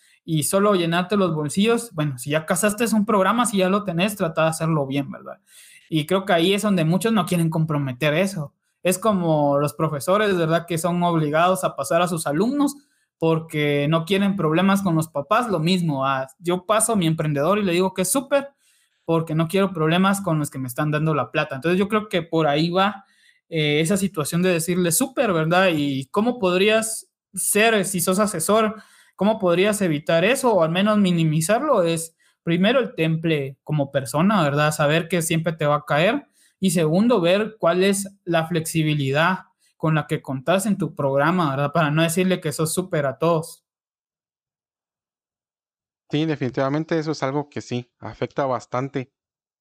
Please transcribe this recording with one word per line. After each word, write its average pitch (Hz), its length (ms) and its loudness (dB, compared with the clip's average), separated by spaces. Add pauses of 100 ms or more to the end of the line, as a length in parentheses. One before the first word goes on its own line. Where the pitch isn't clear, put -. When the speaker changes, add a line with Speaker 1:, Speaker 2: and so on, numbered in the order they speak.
(240)
Speaker 1:
y 156 200 -2
solo 202 300 2
llenarte 175 420 0
los 180 180 0
bolsillos, 208 580 -2
bueno, 147 260 -4
si 143 120 -10
ya 156 160 0
cazaste 208 380 0 (100)
un 208 100 2
programa, 214 420 2
si 208 120 0
ya 180 100 2
lo 202 160 0
tenés, 190 320 -2
trata 160 280 -2
de - 60 2
hacerlo 160 360 -2
bien, 135 240 -4
¿verdad? - 280 -16 (500)
Y 156 180 -2
creo 190 180 0
que 202 80 0
ahí 175 220 2
es 202 80 -2
donde 190 220 0
muchos 185 280 0
no 185 140 0
quieren 165 240 0
comprometer 147 640 -2
eso. 175 400 -4 (280)
Es 185 160 0
como 160 600 2
los 147 160 0
profesores, 180 640 0
¿verdad? 165 300 0
Que 165 120 -4
son 175 240 -2
obligados 170 640 2
a 160 100 -4
pasar 170 280 0
a 180 60 0
sus 160 180 -6
alumnos 262 500 0 (420)
porque 151 720 0
no 165 140 2
quieren 196 320 0
problemas 185 460 2
con 175 120 0
los 156 140 0
papás, 214 400 -2
lo 185 100 0
mismo. 160 480 0
Ah, 135 220 -2 (100)
yo 175 280 -2
paso 220 260 2
a 220 40 0
mi 175 100 2
emprendedor 160 520 0
y 208 60 0
le 175 80 0
digo 185 220 0
que 185 80 -2
es 180 100 -2
súper 277 380 -2 (540)
porque 160 300 0
no 160 140 0
quiero 190 240 0
problemas 180 480 2
con 170 180 0
los 143 120 -4
que 143 80 -12
me 131 100 -8
están 151 220 -2
dando 156 240 0
la 220 180 -2
plata. 151 240 -4
Entonces, 170 220 0
yo 196 100 0
creo 214 200 -2
que 175 140 -2
por 165 240 0
ahí 156 240 0
va, 190 340 -2 (440)
eh, 151 320 0
esa 165 160 0
situación 175 460 -2
de 185 80 2
decirle 175 420 0
súper, 254 400 0
¿verdad? 170 420 2
¿Y 139 320 -2
cómo 240 320 -2
podrías 208 720 0 (220)
ser, 208 540 2
si 185 140 -4
sos 190 180 0
asesor, 208 580 0 (400)
cómo 208 220 0
podrías 190 420 2
evitar 165 440 2
eso 254 280 2
o 180 100 4
al 160 80 2
menos 208 280 2
minimizarlo? 180 840 2
Es 165 320 -4 (280)
primero 190 380 2
el 220 140 -6
temple 160 720 -2
como 147 260 -4
persona, 160 520 0
¿verdad? 147 300 0
Saber 160 360 0
que 175 140 0
siempre 165 320 -2
te 156 120 -4
va 147 100 2
a 143 100 -8
caer. 190 400 0 (340)
Y 190 100 0
segundo, 180 500 2
ver 202 380 0
cuál 180 260 2
es 196 260 0 (140)
la 165 220 0
flexibilidad 156 920 0 (380)
con 160 160 0
la 147 120 0
que 151 140 -4
contás 160 460 -2
en 196 100 0
tu 156 180 -4
programa, 143 560 0
¿verdad? 143 220 -2
Para 156 180 2
no 160 120 2
decirle 175 380 0
que 151 120 -6
sos 160 220 -2
súper 170 320 -2
a 131 100 -4
todos. - 480 -2 (2500)
Speaker 2:
Sí, 151 160 0
definitivamente 143 720 -2
eso 156 140 -4
es 143 100 -6
algo 143 260 -4
que - 120 -10
sí, 123 380 -8
afecta 117 460 -6
bastante 127 680 -4 (460)